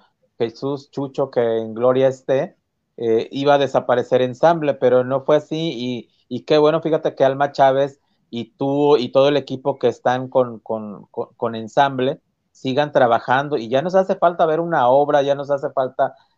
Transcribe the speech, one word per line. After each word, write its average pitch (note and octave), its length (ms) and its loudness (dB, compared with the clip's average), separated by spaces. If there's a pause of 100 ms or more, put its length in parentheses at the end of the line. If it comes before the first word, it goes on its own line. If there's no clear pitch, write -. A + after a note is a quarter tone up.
(380)
Jesús C3+ 540 -8
Chucho, C3+ 400 -6
que A2+ 280 -2
en A2 140 -8
gloria B2+ 340 2
esté, C3+ 500 -4 (400)
eh, A2+ 340 0
iba C#3 220 0
a C#3+ 40 6
desaparecer B2+ 640 0
Ensamble, D3 520 0
pero B2+ 300 2
no C3 180 -4
fue D3+ 160 2
así, D#3+ 380 -6
y, B2 340 -8 (180)
y B2 140 -8
qué D3+ 160 2
bueno, D3+ 240 4
fíjate D#3 340 -2
que - 80 0
Alma C#3 280 0
Chávez C3+ 500 0 (280)
y A#2 280 -10
tú C#3+ 400 2
y B2 120 -2
todo C#3 200 4
el C#3+ 80 2
equipo C3+ 420 -6
que B2+ 80 0
están B2+ 400 -2
con, B2 320 -2
con, G#2+ 520 -10
con, - 260 -10
con A#2 180 -4
Ensamble C3 640 -2 (320)
sigan C#3 400 -4
trabajando, C3 680 2
y A2+ 120 -8
ya C3 120 0
nos F3+ 140 -2
hace F#3+ 200 2
falta F3 300 0
ver D#3 140 0
una D#3+ 300 0
obra, C#3+ 320 4
ya C#3 140 0
nos C#3 160 -6
hace C#3 180 -4
falta, C3 460 -4 (220)